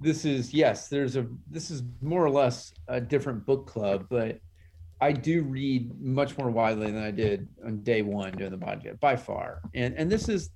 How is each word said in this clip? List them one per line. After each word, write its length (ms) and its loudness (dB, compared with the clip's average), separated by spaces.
this 240 0
is, 280 0
yes, 360 4
there's 260 0
a, 140 -2
this 220 -10
is 140 -6
more 240 2
or 60 6
less 420 2
a 120 -2
different 460 0
book 220 2
club, 420 0
but 300 -2
I 120 4
do 320 2
read 560 0
much 360 0
more 140 0
widely 400 2
than 140 -2
I 80 -4
did 340 0
on 200 -6
day 180 4
one 300 -2
doing 180 -6
the 80 -8
podcast, 400 -8
by 160 4
far. 460 -6
And, 200 0
and 140 0
this 180 0
is, 280 0